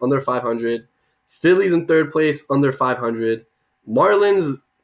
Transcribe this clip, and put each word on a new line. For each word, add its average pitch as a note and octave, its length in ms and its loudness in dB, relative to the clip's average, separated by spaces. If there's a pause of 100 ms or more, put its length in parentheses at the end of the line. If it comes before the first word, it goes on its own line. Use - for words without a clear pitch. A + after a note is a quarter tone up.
under C3 180 0
five B2 220 -4
hundred. A#2 460 -4 (420)
Phillies F#3 440 2
in E3 120 0
third D#3+ 260 0
place, D3+ 380 -2
under C#3 240 0
five B2+ 240 -2
hundred. A2+ 480 -4 (420)
Marlins F3+ 680 2 (280)